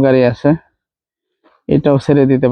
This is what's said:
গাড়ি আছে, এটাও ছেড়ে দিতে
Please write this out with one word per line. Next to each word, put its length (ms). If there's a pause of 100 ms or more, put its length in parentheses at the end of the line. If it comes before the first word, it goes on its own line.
গাড়ি 160 (100)
আছে, 180 (1200)
এটাও 360
ছেড়ে 200
দিতে 260